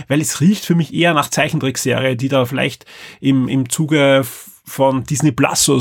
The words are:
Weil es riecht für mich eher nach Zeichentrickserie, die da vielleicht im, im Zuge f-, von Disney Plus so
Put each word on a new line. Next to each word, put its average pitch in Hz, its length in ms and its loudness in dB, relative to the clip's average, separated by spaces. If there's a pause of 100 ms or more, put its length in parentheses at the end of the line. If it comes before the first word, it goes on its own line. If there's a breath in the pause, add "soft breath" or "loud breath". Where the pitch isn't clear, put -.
Weil 147 140 0
es - 180 -6
riecht 196 240 2
für 175 100 0
mich 170 180 0
eher 165 220 2
nach 143 140 0
Zeichentrickserie, 131 880 -2
die 131 120 -4
da 131 180 2
vielleicht 127 400 -6 (340 loud breath)
im, 135 260 2
im 123 220 -2
Zuge 139 520 2
f-, - 300 -10 (180)
von 131 360 0
Disney 147 260 0
Plus 139 340 0
so 139 160 2